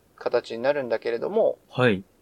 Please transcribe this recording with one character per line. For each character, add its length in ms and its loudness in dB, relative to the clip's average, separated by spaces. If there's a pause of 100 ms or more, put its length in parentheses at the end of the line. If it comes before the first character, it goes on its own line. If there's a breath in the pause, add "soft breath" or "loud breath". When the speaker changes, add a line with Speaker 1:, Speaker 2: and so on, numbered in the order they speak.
(180)
Speaker 1:
形 340 -2
に 80 -6
な 140 0
る 100 -2
ん 60 -8
だ 100 0
け 120 -4
れ 80 -4
ど 100 -4
も、 280 2 (120)
Speaker 2:
は 200 2
い。 140 0 (180)